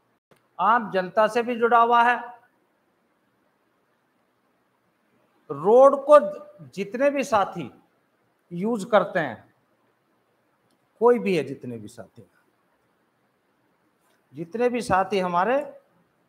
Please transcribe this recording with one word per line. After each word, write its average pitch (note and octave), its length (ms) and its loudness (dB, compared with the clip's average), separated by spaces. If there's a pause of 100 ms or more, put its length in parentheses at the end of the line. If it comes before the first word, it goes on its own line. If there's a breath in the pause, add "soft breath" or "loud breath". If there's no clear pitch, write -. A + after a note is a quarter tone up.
(600)
आम G#3 320 0
जनता F#3 360 0
से A#3 160 -2
भी A#3+ 120 -6
जुड़ा A#3 240 2
हुआ A#3 240 4
है। A#3+ 160 0 (3250)
रोड A#3+ 560 4
को D4 140 8 (480)
जितने A3+ 420 -4
भी C#4 140 -2
साथी F#3 480 -4 (800)
यूज़ F#3+ 380 -6
करते F#3 300 0
हैं, B2 240 -8 (1600)
कोई A#3+ 180 4
भी G3 180 -2
है, C#3+ 60 -2
जितने B2 340 -14
भी G#2 100 -18
साथी, - 380 -20 (2000)
जितने G3 360 -6
भी A#3 120 -4
साथी F#3+ 380 0
हमारे F#3 380 0 (720)